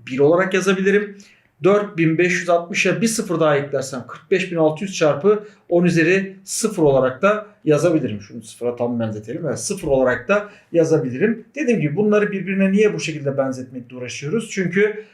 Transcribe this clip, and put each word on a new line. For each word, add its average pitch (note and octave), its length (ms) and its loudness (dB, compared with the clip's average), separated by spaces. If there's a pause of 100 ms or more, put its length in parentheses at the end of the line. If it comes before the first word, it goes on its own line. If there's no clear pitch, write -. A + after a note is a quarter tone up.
bir B2+ 120 -4
olarak E3+ 340 4
yazabilirim. G3 640 0 (460)
Dört G3 340 2
bin D#3+ 200 2
beş F3 160 2
yüz F3+ 160 -2
altmışa E3+ 520 0
bir A3+ 60 2
sıfır F#3 320 -4
daha D3+ 180 4
eklersem C3+ 500 -6
kırk - 240 -18
beş F#3 200 0
bin E3+ 60 -4
altı D#3 260 2
yüz G3 120 -6
çarpı F3 480 2 (260)
on F3 140 4
üzeri F3 600 2
sıfır - 400 -4
olarak C3 380 2
da G#3 240 0 (200)
yazabilirim. C#3+ 560 2
Şunu A#2+ 220 -16
sıfıra A#2+ 320 -6
tam A#2+ 240 -2
benzetelim. A2+ 480 -6
Evet, A#2 120 -4
sıfır - 280 -8
olarak C3 400 0
da G3+ 220 0 (220)
yazabilirim. D3+ 720 0 (100)
Dediğim A#3+ 260 0
gibi D3 140 -2
bunları G#3 360 2
birbirine F#3+ 400 0
niye G3+ 220 4
bu D#3+ 60 -6
şekilde C#3 380 -6
benzetmekle B2+ 580 -6
uğraşıyoruz? C#3+ 560 -8
Çünkü G3+ 520 -2 (100)